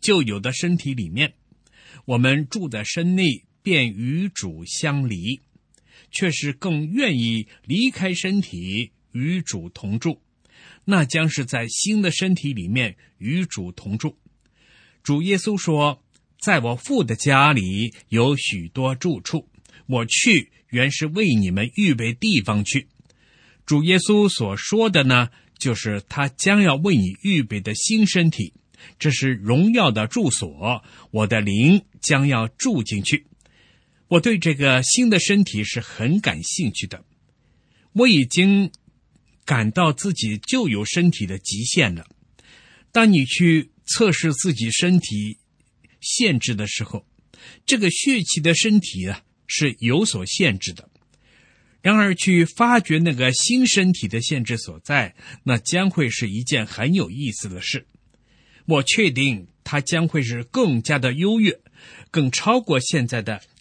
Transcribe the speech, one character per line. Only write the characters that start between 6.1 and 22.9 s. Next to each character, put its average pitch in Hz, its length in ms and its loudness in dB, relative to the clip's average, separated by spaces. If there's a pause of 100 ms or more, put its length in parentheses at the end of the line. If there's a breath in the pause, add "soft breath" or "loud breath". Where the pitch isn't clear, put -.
却 180 200 -2
是 143 220 -4
更 156 380 -4
愿 214 280 0
意 113 300 -2 (160 soft breath)
离 240 260 0
开 185 240 -4
身 190 260 -2
体， - 520 -6 (200)
与 160 300 -4
主 87 260 -10
同 104 300 -6
住， 160 240 -6 (640 soft breath)
那 185 200 2
将 160 240 0
是 143 160 -4
在 120 240 -4
新 208 320 -2
的 180 100 0
身 190 240 0
体 143 180 -4
里 92 160 -6
面 113 280 -2 (220 soft breath)
与 156 260 -4
主 92 280 -10
同 104 260 -8
住。 - 200 -6 (840 soft breath)
主 147 200 0
耶 196 160 2
稣 208 180 -2
说 147 460 0 (380)
：“在 175 200 2
我 120 160 -2
父 247 260 -2
的 113 140 -2
家 143 360 4
里 104 420 -2 (140 loud breath)
有 123 280 2
许 87 320 -6
多 131 260 -4
住 131 260 -4
处， - 280 -6 (380 soft breath)
我 120 200 0
去 - 440 2 (180)
原 123 220 0
是 156 160 -4
为 165 280 0
你 98 160 2
们 101 260 -2
预 185 180 2
备 117 180 -2
地 185 280 0
方 104 240 -2
去。” - 240 -4 (760 soft breath)